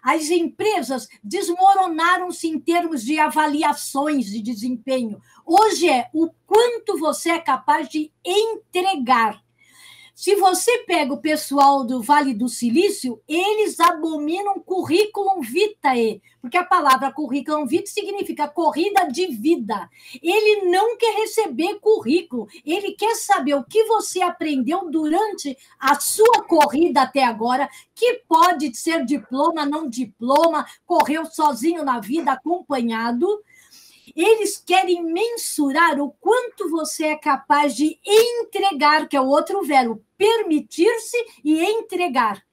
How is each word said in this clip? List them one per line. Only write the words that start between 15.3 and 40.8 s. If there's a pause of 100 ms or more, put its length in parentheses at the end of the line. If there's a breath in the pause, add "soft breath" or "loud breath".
vitae, (180 soft breath)
porque
a
palavra
currículum
vitae
significa
corrida
de
vida. (320 loud breath)
Ele
não
quer
receber
currículo, (180 loud breath)
ele
quer
saber
o
que
você
aprendeu
durante (240 soft breath)
a
sua
corrida
até
agora, (240 loud breath)
que (120)
pode
ser
diploma,
não
diploma, (180 loud breath)
correu
sozinho
na
vida,
acompanhado. (880 soft breath)
Eles
querem
mensurar
o
quanto
você
é
capaz
de
entregar,
que
é
o
outro
verbo, (160)
permitir-se (260 loud breath)